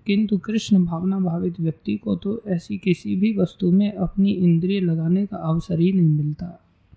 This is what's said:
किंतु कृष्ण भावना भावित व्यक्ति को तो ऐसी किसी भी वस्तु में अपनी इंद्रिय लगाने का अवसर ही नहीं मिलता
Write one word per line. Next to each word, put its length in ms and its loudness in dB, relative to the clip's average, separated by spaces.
किंतु 320 0
कृष्ण 460 2
भावना 360 -2
भावित 400 -2
व्यक्ति 360 -4
को 200 -4
तो 320 -6
ऐसी 300 -4
किसी 380 0
भी 220 0
वस्तु 320 0
में 220 4
अपनी 400 0
इंद्रिय 480 2
लगाने 460 0
का 120 -8
अवसर 420 -2
ही 120 4
नहीं 160 4
मिलता 500 -2